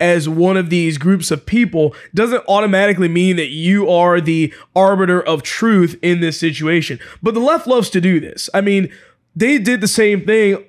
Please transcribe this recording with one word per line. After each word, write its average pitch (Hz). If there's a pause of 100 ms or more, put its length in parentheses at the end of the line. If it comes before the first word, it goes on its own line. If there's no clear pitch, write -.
as 175
one 170
of 175
these 165
groups 175
of 156
people 170 (200)
doesn't 233
automatically 196
mean 180
that 151
you 175
are 175
the 160 (200)
arbiter 185
of 156
truth 196
in 175
this 165
situation. 156 (240)
But 214
the 233
left 320
loves 247
to 185
do 175
this. -
I 196
mean, 196 (480)
they 262
did 220
the 208
same 208
thing 208